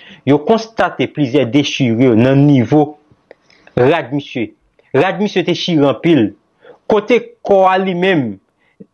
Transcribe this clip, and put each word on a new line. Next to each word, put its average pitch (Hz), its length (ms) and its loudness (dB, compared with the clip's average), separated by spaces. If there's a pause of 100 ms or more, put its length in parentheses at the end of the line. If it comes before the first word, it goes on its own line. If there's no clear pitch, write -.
(240)
Yo 143 160 2
konstate 214 720 -4
plizyè 139 340 -2
dechirè 123 680 0
nan 135 300 4
nivo 143 480 2 (840)
rad 139 400 0
misye. 127 380 -8 (400)
Rad 175 260 0
misye 196 240 -2
te 165 140 -2
chire 156 320 -2
anpil. 131 400 0 (580)
Kote 214 300 0 (260)
kò 190 240 2
a 190 140 2
li 190 160 -4
menm, 151 400 -2 (560)